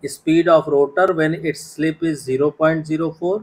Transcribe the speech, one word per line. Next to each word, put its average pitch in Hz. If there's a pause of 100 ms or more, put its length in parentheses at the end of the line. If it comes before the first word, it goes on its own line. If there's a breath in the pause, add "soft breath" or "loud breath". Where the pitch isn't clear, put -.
speed 165
of 151
rotor 143
when 160 (100)
its 156
slip 156
is 143
zero 131
point 156
zero 156
four। 185